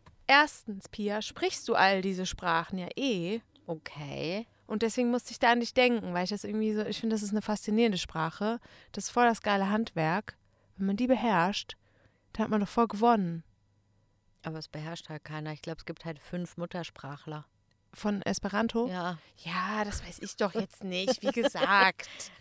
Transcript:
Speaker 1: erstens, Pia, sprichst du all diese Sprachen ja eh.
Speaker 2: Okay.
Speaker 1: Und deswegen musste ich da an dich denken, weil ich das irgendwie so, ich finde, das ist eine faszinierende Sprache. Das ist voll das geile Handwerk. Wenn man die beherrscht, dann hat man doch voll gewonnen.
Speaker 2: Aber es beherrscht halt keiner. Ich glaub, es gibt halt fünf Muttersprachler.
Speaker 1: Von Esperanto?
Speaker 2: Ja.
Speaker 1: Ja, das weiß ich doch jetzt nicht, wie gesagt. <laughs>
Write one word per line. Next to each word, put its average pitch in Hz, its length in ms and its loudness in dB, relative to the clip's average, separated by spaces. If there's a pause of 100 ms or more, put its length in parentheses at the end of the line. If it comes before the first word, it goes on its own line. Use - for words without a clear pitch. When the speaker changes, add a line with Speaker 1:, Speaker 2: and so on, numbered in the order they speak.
(280)
Speaker 1:
erstens, 269 600 4
Pia, 208 340 -4
sprichst - 460 -6
du 226 80 2
all 190 260 6
diese 185 240 -2
Sprachen 175 540 -2
ja 175 160 -6
eh. 220 460 -2 (260)
Speaker 2:
Okay. 151 800 -8 (180)
Speaker 1:
Und 208 160 -4
deswegen 240 300 2
musste 247 200 -2
ich - 80 -12
da 233 120 6
an 240 80 4
dich 233 140 -4
denken, 233 400 4
weil 175 100 0
ich 180 60 -2
das 208 160 -4
irgendwie 214 280 0
so, 208 120 -2
ich 208 160 -6
finde, 226 140 0
das 208 80 -2
ist 202 80 -6
eine 208 100 0
faszinierende 214 560 2
Sprache. 185 600 -4 (340)
Das 196 120 -6
ist - 40 -4
voll 240 180 4
das 226 140 2
geile 196 280 2
Handwerk. 196 680 0 (400)
Wenn 190 100 -2
man 196 80 2
die 240 120 0
beherrscht, 202 680 4 (560)
dann - 140 -2
hat - 60 -2
man 214 100 4
doch 196 80 0
voll 233 180 4
gewonnen. 202 560 2 (1000)
Speaker 2:
Aber 160 160 -8
es 151 100 -14
beherrscht 156 400 -10
halt 156 160 -12
keiner. 156 260 -8
Ich 151 100 -12
glaub, 160 180 -8
es - 60 -18
gibt - 200 -10
halt 160 140 -8
fünf 180 380 -8
Muttersprachler. 151 880 -10 (480)
Speaker 1:
Von 208 280 -2
Esperanto? 220 640 0
Speaker 2:
Ja. 180 300 -4 (260)
Speaker 1:
Ja, 185 400 -2
das 208 240 -6
weiß - 140 -12
ich - 160 -10
doch 202 180 0
jetzt - 280 -4
nicht, 190 380 -2
wie 226 100 0
gesagt. 190 840 2
<laughs> - 40 -16 (240)